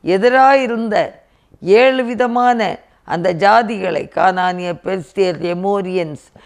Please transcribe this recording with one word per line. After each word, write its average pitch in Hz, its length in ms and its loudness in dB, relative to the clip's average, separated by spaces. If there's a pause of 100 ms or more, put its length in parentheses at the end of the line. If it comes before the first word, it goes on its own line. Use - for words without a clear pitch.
எதிராயிருந்த 233 1080 2 (500)
ஏழு 254 420 4
விதமான 240 760 -2 (240)
அந்த 175 300 -2
ஜாதிகளை, 196 760 0
கானானியர், 180 760 -2
பெர்சியர், 185 560 -2
எமோரியன்ஸ், 180 920 -4 (140)